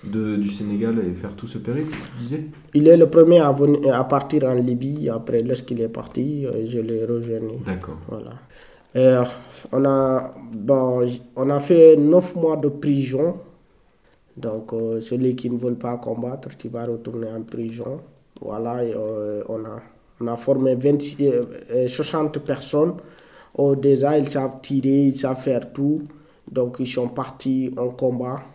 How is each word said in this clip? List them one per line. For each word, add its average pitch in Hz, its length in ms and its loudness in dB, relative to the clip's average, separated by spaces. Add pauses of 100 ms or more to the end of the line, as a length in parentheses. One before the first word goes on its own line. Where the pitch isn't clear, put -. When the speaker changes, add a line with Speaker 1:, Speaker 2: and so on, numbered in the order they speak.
Speaker 1:
de, 107 340 -4
du 101 120 -2
Sénégal 104 580 -4
et 90 60 -4
faire 98 240 -10
tout 120 100 -14
ce 117 120 -12
périple, 139 320 -6
tu 120 280 -14
disais ? 135 260 -8 (280)
Speaker 2:
Il 147 160 8
est 170 80 12
le 165 140 8
premier 165 300 10
à 147 120 4
venir, 143 420 4
à 123 100 2
partir 143 400 0
en 127 100 0
Libye. 127 560 -2
Après, 113 320 -2
lorsqu'il 123 400 -4
est 113 80 -4
parti, 135 560 -6
euh, 113 180 -4
je 117 140 -6
l'ai 113 260 -4
rejoint. 117 640 -6
Speaker 1:
D'accord. 90 320 -10 (100)
Speaker 2:
Voilà. - 220 -12 (680)
Euh, 127 260 4 (500)
on 135 120 0
a, 135 480 0 (180)
bon, 123 560 0
j-, 123 140 -6 (160)
on 135 140 0
a 143 100 0
fait 160 360 10
neuf 160 380 4
mois 160 220 0
de 147 120 -2
prison. 143 680 -2 (1000)
Donc, 110 380 -8
euh, 113 300 -4
celui 127 340 -2
qui 127 140 -6
ne 120 80 -4
veut 123 160 -4
pas 120 240 -8
combattre, 120 580 -8
tu - 120 -14
vas 117 180 -8
retourner 117 420 -8
en 110 140 -10
prison. 117 580 -10 (400)
Voilà, 117 420 -6
et, 117 140 -4
euh, 107 540 -6
on 113 160 -8
a, 110 160 -14 (400)
on 117 60 -4
a 117 100 -4
formé 131 380 2
vingt-six, 143 500 0
euh, 123 160 2 (280)
euh, 127 180 0
soixante 151 500 -4
personnes. 165 560 -2 (600)
Oh, 139 220 2
déjà, 139 400 4
ils 143 140 0
savent 131 320 -6
tirer, 139 460 2
ils 135 100 0
savent 131 240 -4
faire 123 320 -2
tout. 143 260 0 (480)
Donc, 123 300 -4
ils 131 80 -2
sont 123 220 -4
partis 131 680 -4
en 123 120 -4
combat 127 520 -4 (140)